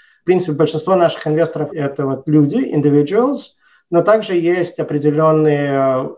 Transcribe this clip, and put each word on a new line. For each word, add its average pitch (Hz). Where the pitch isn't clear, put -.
В -
принципе, 175
большинство 156
наших 180
инвесторов — 156
это 143
вот 135
люди, 151
individuals, 180
но 170
также 208
есть 170
определённые, 151
э, 135